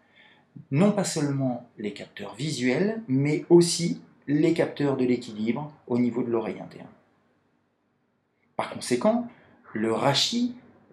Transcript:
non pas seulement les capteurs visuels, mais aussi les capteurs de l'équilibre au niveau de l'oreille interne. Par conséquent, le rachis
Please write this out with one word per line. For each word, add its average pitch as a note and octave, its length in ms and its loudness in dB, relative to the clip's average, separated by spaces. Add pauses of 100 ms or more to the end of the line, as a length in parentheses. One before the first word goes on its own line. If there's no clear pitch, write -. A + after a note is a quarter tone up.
(720)
non F3+ 200 4
pas G3+ 120 0
seulement C3+ 760 -2
les G#2 160 -6
capteurs - 400 -14
visuels, D3 760 -2
mais C#3 420 0
aussi F3 520 6 (240)
les D#3+ 300 2
capteurs C#3+ 420 0
de B2+ 80 2
l'équilibre A2+ 680 -2 (140)
au A#2+ 140 0
niveau A#2+ 240 0
de A#2 80 -4
l'oreille G#2+ 280 -2
interne. - 300 -16 (1700)
Par - 140 -6
conséquent, A3 560 0 (460)
le A2 180 0
rachis C#3 640 0 (380)